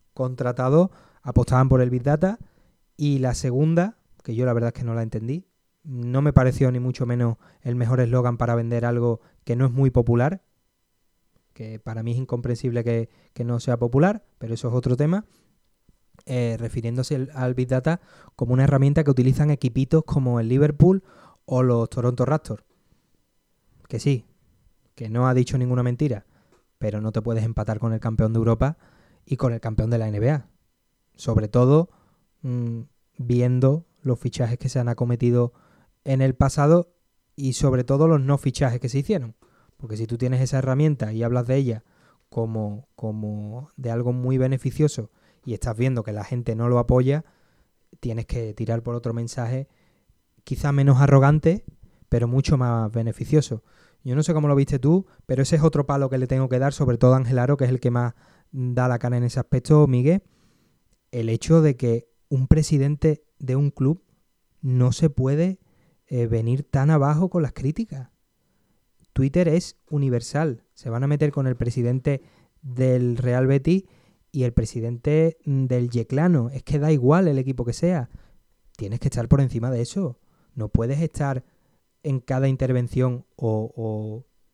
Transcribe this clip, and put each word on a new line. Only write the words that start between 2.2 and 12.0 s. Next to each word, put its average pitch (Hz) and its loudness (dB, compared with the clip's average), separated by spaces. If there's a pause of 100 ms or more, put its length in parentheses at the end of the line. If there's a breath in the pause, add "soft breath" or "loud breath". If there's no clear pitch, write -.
Y 143 0
la 127 0
segunda, 160 0 (260)
que 120 -8
yo 120 0
la 123 2
verdad 117 0
es 117 -4
que 120 -10
no 113 -4
la 117 -4
entendí, 117 -6 (380)
no 123 -4
me 147 2
pareció 127 4
ni 123 -2
mucho 123 -4
menos 120 -2 (240 soft breath)
el 120 -4
mejor 123 0
eslogan 123 0
para 117 -2
vender 117 -2
algo 120 0 (240 soft breath)
que 120 -2
no 123 2
es 123 2
muy 135 2
popular, 120 2 (1080)
que 110 -14
para 110 -8